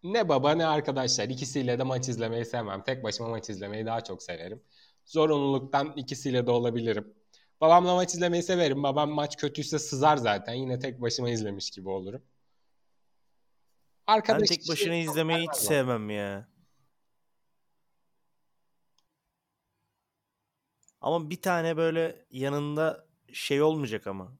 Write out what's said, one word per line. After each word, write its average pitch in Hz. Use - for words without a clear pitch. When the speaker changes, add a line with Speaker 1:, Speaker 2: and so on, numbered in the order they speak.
Speaker 1:
ne 196
baba 143
ne 165
arkadaşlar. 135
İkisiyle 127
de 131
maç 131
izlemeyi 113
sevmem. 107
Tek 131
başıma 110
maç 113
izlemeyi 104
daha 113
çok 95
severim. 87
Zorunluluktan 143
ikisiyle 127
de 123
olabilirim. 117
Babamla 175
maç 180
izlemeyi 175
severim. 165
Babam 147
maç 151
kötüyse 147
sızar 147
zaten. 110
Yine 127
tek 127
başıma 120
izlemiş 104
gibi 95
olurum. 95
Speaker 2:
Ben 208
Speaker 1:
Arkadaş 214
Speaker 2:
tek 175
Speaker 1:
işi -
Speaker 2:
başına 170
Speaker 1:
çok 156
Speaker 2:
izlemeyi 165
hiç 147
Speaker 1:
sevmem 139
ben. 123
Speaker 2:
sevmem 107
ya. 101
Ama 151
bir 175
tane 165
böyle 165
yanında 147
şey 143
olmayacak 147
ama. 95